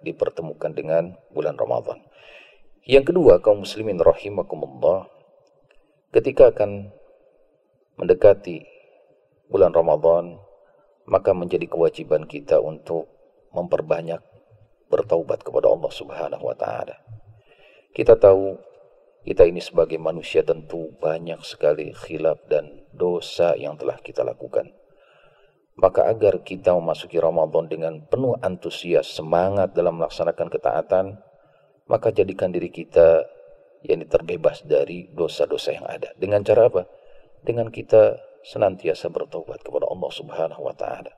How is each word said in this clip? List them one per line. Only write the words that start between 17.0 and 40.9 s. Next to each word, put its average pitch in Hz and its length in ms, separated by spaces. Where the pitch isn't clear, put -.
Kita - 240
tahu 98 400
kita - 240
ini 85 160
sebagai 80 400
manusia 80 400
tentu 80 560
banyak 82 480
sekali 76 480
khilaf 78 560
dan 73 400
dosa 87 640
yang 71 240
telah 69 240
kita - 240
lakukan. - 480
Maka 90 320
agar 104 320
kita 92 320
memasuki 82 480
Ramadan 80 480
dengan 80 240
penuh 123 360
antusias, 87 720
semangat 90 640
dalam 85 240
melaksanakan 85 500
ketaatan, 82 540
maka 113 240
jadikan 98 420
diri 87 220
kita, 82 500
yakni, 82 240
terbebas 82 560
dari 76 480
dosa-dosa 78 600
yang - 140
ada. - 300
Dengan 101 240
cara 113 260
apa? 90 160
Dengan 117 280
kita 110 500
senantiasa 92 640
bertaubat - 520
kepada - 240
Allah 82 260
Subhanahu 78 540
wa 67 100
taala. - 420